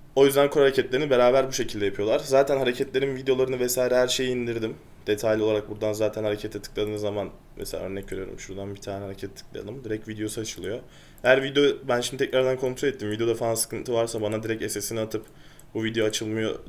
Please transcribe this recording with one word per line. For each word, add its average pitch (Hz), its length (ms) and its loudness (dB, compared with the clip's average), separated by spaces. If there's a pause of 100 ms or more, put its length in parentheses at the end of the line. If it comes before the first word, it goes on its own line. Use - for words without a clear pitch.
(160)
O 139 100 8
yüzden 143 240 6
kor 147 120 4
hareketlerini 135 480 4
beraber 127 380 6
bu 131 40 -6
şekilde 107 340 -2
yapıyorlar. 104 340 0
Zaten 143 380 4
hareketlerin 135 580 -2
videolarını 131 440 0
vesaire 123 360 2
her 127 120 4
şeyi 127 220 0
indirdim. 117 460 -2 (320)
Detaylı 107 380 2
olarak 107 240 0
buradan 107 240 -4
zaten 107 300 -2
harekete 104 380 -4
tıkladığınız 107 400 -4
zaman, 101 280 -4 (280)
mesela - 260 -8
örnek 95 280 -8
veriyorum, 95 280 -10
şuradan 98 360 -10
bir 95 60 -16
tane 101 240 -8
hareket 98 300 -12
tıklayalım. 107 480 -14
Direkt 110 240 -8
videosu 107 340 -6
açılıyor. 107 380 -8 (440)
Eğer 135 200 6
video, 139 200 2 (240)
ben 123 140 2
şimdi 131 240 -2
tekrardan 131 320 2
kontrol 127 300 -2
ettim. 107 240 -4
Videoda 113 240 0
falan 113 200 -2
sıkıntı 117 380 -4
varsa 117 280 0
bana 107 220 -2
direkt 113 280 -4
S 107 100 -6
S'ini 113 180 -6
atıp 110 260 -4 (480)
"Bu 110 100 -4
video 110 220 0
açılmıyor." 110 640 -2